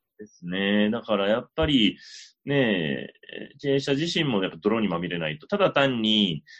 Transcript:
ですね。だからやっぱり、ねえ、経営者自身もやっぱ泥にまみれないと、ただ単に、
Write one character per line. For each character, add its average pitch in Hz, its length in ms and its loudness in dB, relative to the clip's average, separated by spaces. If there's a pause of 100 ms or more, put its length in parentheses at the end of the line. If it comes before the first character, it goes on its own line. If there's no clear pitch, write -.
(180)
で - 80 -16
す - 200 -18
ね。 101 440 2
だ 117 100 -2
か 110 160 -2
ら 98 120 0
や 113 120 2
っ - 140 -12
ぱ 160 120 0
り、 127 320 2 (460)
ね 139 100 -2
え、 90 540 0 (520)
経 139 160 0
営 139 40 0
者 139 120 -2
自 170 260 -2
身 151 100 0
も 104 140 0
や 90 80 -2
っ - 20 -14
ぱ 85 80 -14
泥 110 220 0
に 101 60 0
ま 87 100 -2
み 87 100 -4
れ 85 100 -4
な 80 120 -4
い 78 80 -8
と、 - 80 -20
た 202 100 -4
だ 190 140 4
単 135 320 2
に、 104 420 2 (160)